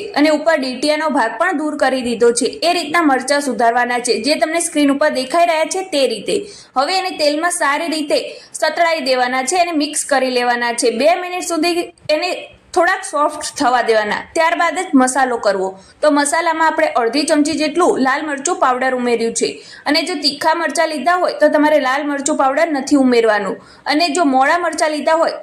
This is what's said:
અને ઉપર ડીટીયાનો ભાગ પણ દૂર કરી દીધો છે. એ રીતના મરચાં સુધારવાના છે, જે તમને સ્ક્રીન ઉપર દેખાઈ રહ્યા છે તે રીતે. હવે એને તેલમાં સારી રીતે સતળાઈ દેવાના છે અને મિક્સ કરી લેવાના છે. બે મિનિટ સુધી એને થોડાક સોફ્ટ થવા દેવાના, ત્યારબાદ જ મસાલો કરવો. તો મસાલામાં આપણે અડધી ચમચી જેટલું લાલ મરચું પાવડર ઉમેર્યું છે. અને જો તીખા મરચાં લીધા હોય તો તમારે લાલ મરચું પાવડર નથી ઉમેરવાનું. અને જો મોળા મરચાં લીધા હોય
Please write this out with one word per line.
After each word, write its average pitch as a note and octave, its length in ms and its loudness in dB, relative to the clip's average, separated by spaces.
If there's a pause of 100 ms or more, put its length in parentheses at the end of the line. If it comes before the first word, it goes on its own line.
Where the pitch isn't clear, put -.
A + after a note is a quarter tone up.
(160)
અને D4+ 140 4
ઉપર D#4 280 2
ડીટીયાનો D4 600 -2
ભાગ A3+ 200 0
પણ E4+ 240 0
દૂર D4+ 140 -4
કરી C4 320 0
દીધો A#3+ 240 2
છે. A#3+ 180 0 (160)
એ F4 120 2
રીતના E4 340 0
મરચાં C#4+ 360 0
સુધારવાના A#3+ 580 0
છે, A3+ 200 0
જે D4+ 160 2
તમને E4 260 -2
સ્ક્રીન C#4+ 280 2
ઉપર D4 240 2
દેખાઈ E4+ 320 2
રહ્યા D#4 220 0
છે F#4+ 200 -6
તે C#4 120 2
રીતે. G3+ 300 -2 (400)
હવે E4+ 240 0
એને F#4 180 -4
તેલમાં D#4 440 0
સારી D4 340 0
રીતે D4+ 220 -2 (340)
સતળાઈ D#4+ 580 0
દેવાના B3+ 400 0
છે F4+ 160 2
અને D#4+ 160 -2
મિક્સ D4+ 320 -6
કરી B3+ 240 0
લેવાના A#3+ 420 -2
છે. A3+ 220 0
બે D#4+ 120 4 (120)
મિનિટ F4+ 260 -6
સુધી E4+ 400 -2 (240)
એને F4 140 -2 (440)
થોડાક F#4 300 2
સોફ્ટ D4 440 -2 (100)
થવા B3 240 2
દેવાના, G#3+ 420 0 (100)
ત્યારબાદ E4 440 2
જ F#4 160 -4
મસાલો B3+ 500 2
કરવો. G3 240 0 (320)
તો D4+ 100 4
મસાલામાં D#4+ 580 0
આપણે D#4 200 0 (120)
અડધી A#3 220 0
ચમચી D4+ 380 0
જેટલું D#4 420 2
લાલ C4+ 240 0
મરચું D4 340 -4
પાવડર B3+ 340 0
ઉમેર્યું A#3+ 400 -2
છે. A3 140 -2 (380)
અને D4+ 160 2
જો F4+ 120 -6
તીખા D4 400 -2
મરચાં D#4+ 340 -2
લીધા D#4+ 340 0
હોય - 180 -2
તો D4+ 80 6
તમારે D4+ 380 4
લાલ C#4 180 -2
મરચું C#4+ 320 -4
પાવડર C#4 360 2
નથી C#4 240 0
ઉમેરવાનું. A3+ 600 2 (300)
અને D4+ 220 0
જો E4 160 0
મોળા C#4 340 4
મરચાં E4 320 -2
લીધા D#4 320 0
હોય - 200 0